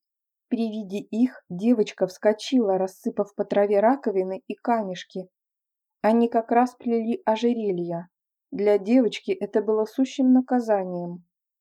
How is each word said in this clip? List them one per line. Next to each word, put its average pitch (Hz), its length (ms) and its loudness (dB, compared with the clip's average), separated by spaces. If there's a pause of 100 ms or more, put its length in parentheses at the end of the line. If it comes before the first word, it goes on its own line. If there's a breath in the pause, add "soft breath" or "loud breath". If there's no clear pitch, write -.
(480)
При 226 220 -2
виде 202 300 -8
их 233 500 -2
девочка 202 560 0
вскочила, 214 720 0
рассыпав 202 580 -6
по 202 100 -4
траве 202 340 2
раковины 196 680 0
и 214 60 -8
камешки. 190 760 -6 (760)
Они 233 280 2
как 233 220 -2
раз 247 240 2
плели 233 500 -4
ожерелья. 202 840 -2 (420)
Для 208 260 2
девочки 214 540 2
это 208 300 -2
было 214 240 0
сущим 262 480 2
наказанием. 196 920 0 (360)